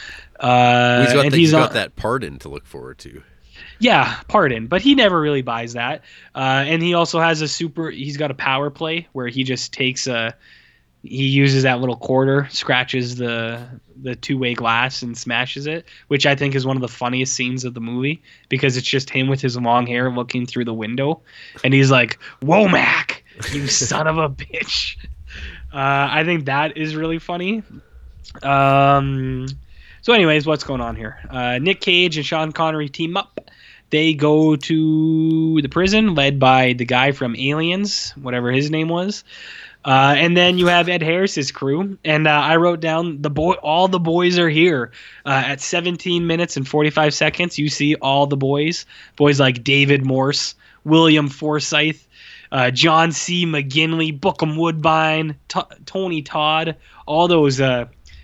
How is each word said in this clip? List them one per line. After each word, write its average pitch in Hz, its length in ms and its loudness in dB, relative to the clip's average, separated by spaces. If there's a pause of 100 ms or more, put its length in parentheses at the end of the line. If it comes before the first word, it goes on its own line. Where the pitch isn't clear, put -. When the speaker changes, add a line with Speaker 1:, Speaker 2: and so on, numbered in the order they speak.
(420)
Speaker 1:
Uh, 123 640 4
Speaker 2:
He's 123 100 4
got 139 100 4
Speaker 1:
and 143 80 0
Speaker 2:
the, 151 60 2
Speaker 1:
he's 165 100 6
Speaker 2:
he's 151 40 4
got 156 160 4
Speaker 1:
on - 60 -8
Speaker 2:
that 101 220 -4
pardon 107 440 -6
to - 100 -16
look 69 160 -14
forward 64 320 -18
to. - 240 -20 (560)
Speaker 1:
Yeah, 190 500 0
pardon, 127 380 2
but 180 160 -2
he 277 120 6
never 196 260 4
really 147 220 0
buys 120 300 -8
that. 120 300 -8 (320)
Uh, 135 320 0
and 165 160 0
he 175 120 0
also 170 260 0
has 165 200 2
a 156 80 -4
super, 160 420 -6
he's 143 260 -10
got 147 140 -4
a 131 40 -8
power 135 360 -2
play 165 420 -8
where 127 160 -8
he 131 160 -4
just 127 280 -6
takes 127 340 -4
a, 117 280 -4 (680)
he 135 240 -4
uses 135 380 4
that 127 160 2
little 127 160 -2
quarter, 135 540 0
scratches 127 680 -2
the, 117 440 -6 (420)
the 127 120 -6
two-way 127 400 -4
glass 117 480 -2
and 120 160 -8
smashes 127 480 -6
it, 160 180 -8 (240)
which 147 180 2
I 139 100 4
think 139 180 -2
is 131 100 -2
one 135 120 -2
of 131 40 -4
the 123 80 -4
funniest 127 460 -4
scenes 127 300 -4
of 123 100 -8
the 123 60 -12
movie 123 420 -4 (260)
because 131 280 0
it's 127 100 -6
just 135 240 -2
him 131 160 -2
with 135 140 0
his 123 160 -4
long 120 320 2
hair 123 240 -2
looking 123 340 -4
through 120 200 -4
the 113 80 -4
window, 123 460 -4 (440)
and 131 100 4
he's 135 160 6
like, 123 280 2 (220)
"Womack, 175 840 2 (300)
you 143 140 -4
Speaker 2:
<laughs> 131 200 0
Speaker 1:
son 156 200 -2
of 160 120 0
a 156 100 2
bitch." - 680 -8 (760)
Uh, 139 380 0
I 151 140 -6
think 165 200 -4
that 147 320 -4
is 156 180 -6
really 160 240 -6
funny. 185 460 -8 (800)
Um, 139 1040 2 (560)
so 233 100 2
anyways, 156 340 4
what's 151 180 -2
going 131 160 -6
on 117 160 -8
here? 110 220 -12 (120)
Uh, 123 280 -2
Nick 190 220 0
Cage 180 360 2
and 147 100 -4
Sean 156 260 -2
Connery 156 360 -2
team 165 280 -6
up. - 340 -10 (400)
They 156 240 2
go 151 420 4
to 160 1040 2
the 135 80 -2
prison 190 460 2
led 139 240 2
by 131 340 6
the 123 140 -4
guy 127 260 2
from 123 240 -4
Aliens, 165 760 -2
whatever 123 380 -4
his 139 200 2
name 160 180 0
was. 180 340 -4 (640)
Uh, 135 320 6
and 170 200 4
then 180 220 4
you 180 100 4
have 175 200 4
Ed 180 140 -2
Harris's 165 500 0
crew. 175 520 -4
And, 156 220 2
uh, 151 40 4
I 147 260 4
wrote 170 240 2
down, 160 400 -2
"The 147 80 -2
boy, 156 260 0
all 175 340 0
the 185 100 2
boys 175 400 2
are 170 100 4
here." 151 440 2 (340)
Uh, 135 180 0
at 139 160 -6
seventeen 175 640 -2
minutes 170 300 -2
and 135 100 -4
forty-five 151 460 2
seconds, 170 460 -2
you 151 100 0
see 147 280 0
all 139 300 0
the 139 100 -2
boys. 143 500 -2 (300)
Boys 147 220 4
like 127 240 2
David 139 440 2
Morse, 131 480 -2 (300)
William 156 440 4
Forsythe, 151 720 -2 (520)
uh, 127 200 0
John 160 420 2
C. 175 320 -4
McGinley, 156 760 -2
Bookham 156 380 -2
Woodbine, 160 800 0 (120)
T-, - 120 -6 (240)
Tony 180 380 -6
Todd, 156 540 -4 (280)
all 165 240 2
those, 143 320 4
uh, 127 260 0 (380)